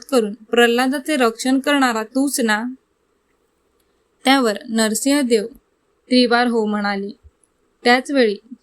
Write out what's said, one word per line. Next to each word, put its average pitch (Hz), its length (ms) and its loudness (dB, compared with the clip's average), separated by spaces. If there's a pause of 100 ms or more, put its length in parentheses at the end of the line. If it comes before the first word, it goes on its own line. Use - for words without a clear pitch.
(100)
करून 214 220 0
प्रल्हादाचे 254 840 0
रक्षण 254 420 0
करणारा 262 440 0
तूच 262 380 -2
ना?" 220 240 -2 (1600)
त्यावर 254 320 2 (120)
नरसिंहदेव 226 760 0 (640)
त्रिवार 247 360 4
हो 226 180 -2
म्हणाले. 202 460 -4 (760)
त्याच 254 260 2
वेळी 233 260 2 (260)